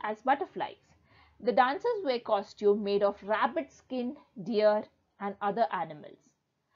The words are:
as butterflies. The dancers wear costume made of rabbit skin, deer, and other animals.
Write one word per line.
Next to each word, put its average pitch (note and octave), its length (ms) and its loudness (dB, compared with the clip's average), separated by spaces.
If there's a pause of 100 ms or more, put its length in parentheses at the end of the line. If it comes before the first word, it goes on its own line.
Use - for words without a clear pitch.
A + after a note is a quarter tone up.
as G#3+ 180 -6
butterflies. C4+ 680 -2 (520)
The A3 120 0
dancers F4 520 2
wear B3+ 160 0
costume G#3 640 2
made G3+ 200 2
of G3+ 200 2
rabbit A#3+ 480 -2
skin, B3+ 440 -6 (280)
deer, G#3+ 420 2 (340)
and G3+ 220 -6
other G#3 300 0
animals. D#3+ 480 -6 (560)